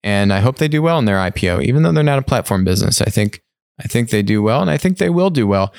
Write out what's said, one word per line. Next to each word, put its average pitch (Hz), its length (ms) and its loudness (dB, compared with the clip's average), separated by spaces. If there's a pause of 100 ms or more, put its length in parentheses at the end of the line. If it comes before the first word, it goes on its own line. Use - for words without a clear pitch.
And 101 300 2
I 98 60 2
hope 127 180 2
they 156 100 0
do 151 140 0
well 165 160 0
in 123 80 0
their 98 140 2
I 90 100 -2
P - 200 -4
O, 85 120 0
even 139 220 2
though 165 80 2
they're 156 120 2
not 143 140 2
a 135 60 -2
platform 98 400 -2
business. 95 380 0
I 107 80 0
think, 104 340 -2 (360)
I - 40 -18
think 120 260 -2
they 104 140 2
do 107 180 0
well, 113 200 2
and 185 80 0
I 147 80 0
think 185 200 -2
they 175 140 0
will 180 180 0
do 131 160 0
well. 98 340 0